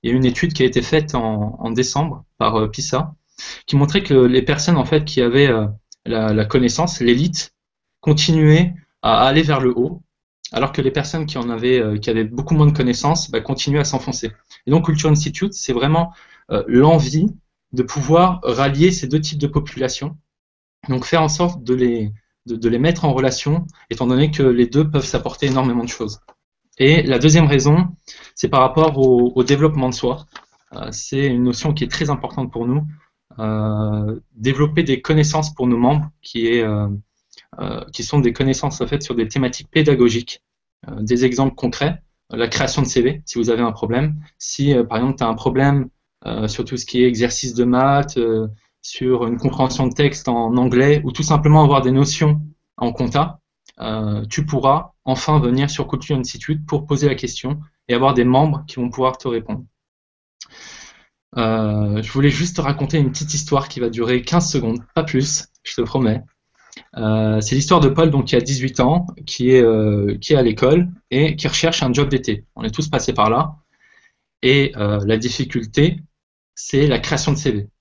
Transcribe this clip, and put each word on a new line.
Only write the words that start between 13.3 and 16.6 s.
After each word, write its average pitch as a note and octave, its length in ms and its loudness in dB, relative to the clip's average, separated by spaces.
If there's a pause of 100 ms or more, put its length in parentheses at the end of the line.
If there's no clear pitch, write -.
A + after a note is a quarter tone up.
continuaient C#3+ 380 -2
à C#3+ 40 0
s'enfoncer. B2+ 480 -6 (360)
Et B2+ 40 0
donc D#3+ 140 4
Culture D3+ 240 0
Institute, D3+ 440 0
c'est - 200 -6
vraiment, D#3 400 0 (380)
euh, G2+ 160 -2